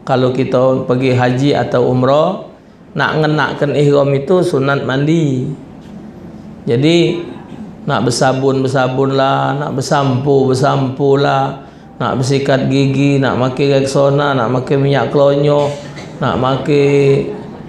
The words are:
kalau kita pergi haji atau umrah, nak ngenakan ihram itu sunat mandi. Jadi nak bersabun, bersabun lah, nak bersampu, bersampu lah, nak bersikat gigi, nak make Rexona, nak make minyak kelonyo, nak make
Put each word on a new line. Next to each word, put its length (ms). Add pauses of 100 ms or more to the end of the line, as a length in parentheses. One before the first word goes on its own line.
kalau 320
kita 560
pergi 240
haji 400
atau 400
umrah, 560 (480)
nak 240
ngenakan 560
ihram 380
itu 260
sunat 460
mandi. 640 (1120)
Jadi 560 (640)
nak 240
bersabun, 560
bersabun 480
lah, 400
nak 240
bersampu, 720
bersampu 720
lah, 480 (340)
nak 160
bersikat 540
gigi, 500
nak 160
make 320
Rexona, 640
nak 160
make 260
minyak 380
kelonyo, 560 (480)
nak 240
make 400 (880)